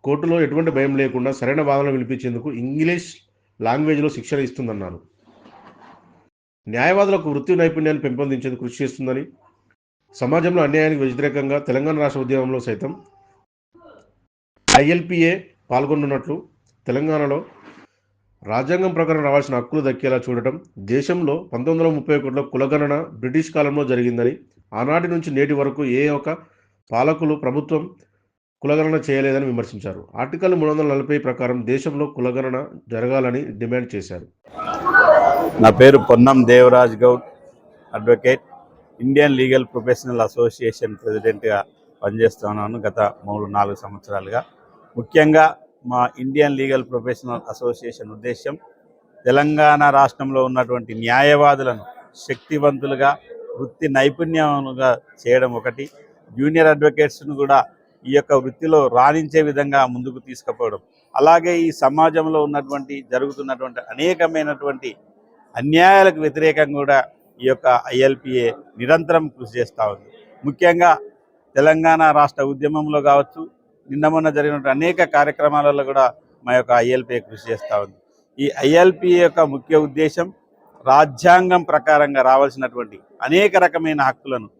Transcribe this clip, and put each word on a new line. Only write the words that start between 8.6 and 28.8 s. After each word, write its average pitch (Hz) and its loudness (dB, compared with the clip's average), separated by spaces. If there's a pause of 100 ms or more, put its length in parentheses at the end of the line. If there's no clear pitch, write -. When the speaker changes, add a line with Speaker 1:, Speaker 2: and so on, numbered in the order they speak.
Speaker 1:
కృషి 120 -12
చేస్తుందని, 131 -6 (920)
సమాజంలో 165 0
అన్యాయానికి 156 0
వ్యతిరేకంగా 139 -4 (100)
తెలంగాణ 143 -2
రాష్ట్ర 139 -4
ఉద్యమంలో 131 -2
సైతం 120 -8 (1800)
ఐఎల్పీఏ 165 2 (400)
పాల్గొనున్నట్లు, 139 -4 (500)
తెలంగాణలో 147 -2 (1040)
రాజ్యాంగం 151 -4
ప్రకారం 156 0
రావాల్సిన 139 -2
హక్కులు 139 -6
దక్కేలా 131 -2
చూడటం, 123 -4 (400)
దేశంలో 151 -2 (180)
పంతొమ్మిది 160 -2
వందల 160 0
ముప్పై 147 -2
ఒకటిలో 139 -4 (100)
కులగణన 143 -2 (280)
బ్రిటిష్ 156 -4
కాలంలో 143 0
జరిగిందని, 120 -2 (380)
ఆనాటి 151 -2
నుంచి 165 -6
నేటి 147 0
వరకు 139 -4 (160)
ఏ 147 0 (140)
ఒక్క 156 -8 (540)
పాలకులు 151 -2
ప్రభుత్వం 147 -4 (800)
కులగణన 156 -2 (120)